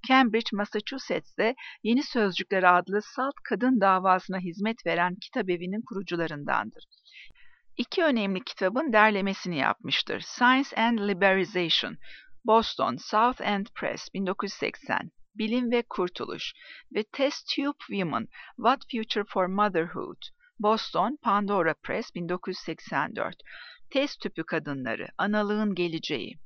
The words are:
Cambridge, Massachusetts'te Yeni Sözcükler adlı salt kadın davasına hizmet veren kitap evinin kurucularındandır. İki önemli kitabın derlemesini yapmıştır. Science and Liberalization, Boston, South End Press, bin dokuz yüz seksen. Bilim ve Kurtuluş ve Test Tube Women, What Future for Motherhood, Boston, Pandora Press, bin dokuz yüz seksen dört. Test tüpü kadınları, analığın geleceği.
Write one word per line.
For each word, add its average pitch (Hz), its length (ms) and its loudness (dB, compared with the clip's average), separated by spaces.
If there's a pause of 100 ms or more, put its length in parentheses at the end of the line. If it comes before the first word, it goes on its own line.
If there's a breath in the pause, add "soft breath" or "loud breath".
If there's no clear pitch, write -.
Cambridge, 233 440 4
Massachusetts'te 214 1000 -2 (280 loud breath)
Yeni 240 200 4
Sözcükler 185 760 4
adlı 190 240 0
salt 262 320 -4 (100)
kadın 240 360 2
davasına 185 580 4
hizmet 190 480 -4
veren 175 360 0
kitap 202 280 -4
evinin 180 380 -2
kurucularındandır. 151 960 -4 (920 loud breath)
İki - 260 -2
önemli 208 420 0
kitabın 233 480 -2
derlemesini 196 680 4
yapmıştır. - 640 0
Science 262 560 2
and 226 220 2
Liberalization, 190 1000 2 (480 loud breath)
Boston, 226 520 4
South 233 440 0
End 202 340 0
Press, - 400 -6
bin 190 120 -4
dokuz 190 260 -4
yüz - 60 -14
seksen. - 520 -4 (280)
Bilim 226 320 0
ve 233 120 2
Kurtuluş - 720 -4 (380 loud breath)
ve 214 100 -2
Test - 540 -2
Tube 285 220 -2
Women, 175 500 -4 (280 loud breath)
What 247 340 2
Future 220 340 -2
for 185 220 0
Motherhood, 180 760 -2 (360 soft breath)
Boston, 214 640 0
Pandora 196 520 2
Press, - 400 -6
bin 175 140 -6
dokuz 180 220 -4
yüz 180 80 -6
seksen - 580 -6
dört. - 200 -4 (540 loud breath)
Test 277 300 0
tüpü 160 240 -6
kadınları, 139 640 -4 (100)
analığın 208 560 2
geleceği. 160 720 -4